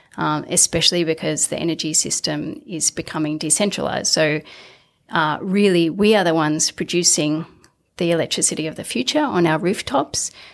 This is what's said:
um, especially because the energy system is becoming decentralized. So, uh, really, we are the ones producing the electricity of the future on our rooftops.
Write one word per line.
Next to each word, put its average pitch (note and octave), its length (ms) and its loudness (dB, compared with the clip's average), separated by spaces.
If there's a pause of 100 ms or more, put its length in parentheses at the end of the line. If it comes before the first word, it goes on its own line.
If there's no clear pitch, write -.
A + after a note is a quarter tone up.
(180)
um, D3+ 320 -2
especially E3+ 540 2
because D#3+ 440 -2
the - 120 -4
energy D#3+ 340 -4
system D3+ 720 -2
is E3+ 240 -2
becoming D#3 480 -4
decentralized. - 760 -2
So, D3+ 300 2 (720)
uh, D#3 300 0
really, F#3 500 4
we G#3 240 4
are G3 80 4
the E3+ 100 2
ones D#3 380 2
producing E3 760 0 (520)
the E3+ 140 0
electricity D#3 540 0
of D#3 120 -8
the - 60 -10
future C4 380 -2
on G3+ 240 2
our D#3+ 140 2
rooftops. - 720 -2 (220)